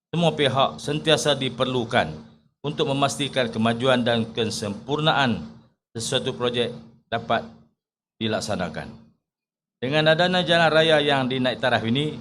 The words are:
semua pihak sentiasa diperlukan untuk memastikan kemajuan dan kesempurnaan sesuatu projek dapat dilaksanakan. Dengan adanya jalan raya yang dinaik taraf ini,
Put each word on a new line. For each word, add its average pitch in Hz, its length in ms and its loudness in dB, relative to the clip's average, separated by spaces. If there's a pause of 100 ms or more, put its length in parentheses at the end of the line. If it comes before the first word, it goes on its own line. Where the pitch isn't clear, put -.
semua 165 240 2
pihak 135 480 0
sentiasa 151 560 0
diperlukan 123 800 -2 (480)
untuk 151 240 -2
memastikan 135 640 -2
kemajuan 117 480 2
dan 117 320 2
kesempurnaan 120 1120 0 (480)
sesuatu 120 400 -4
projek 120 400 -2 (400)
dapat 110 320 -2 (720)
dilaksanakan. 92 880 -6 (720)
Dengan 151 320 0
adanya 180 320 2
jalan 170 320 4
raya 156 320 4
yang 135 240 2
dinaik 127 320 -2
taraf 120 240 2
ini, 135 360 -2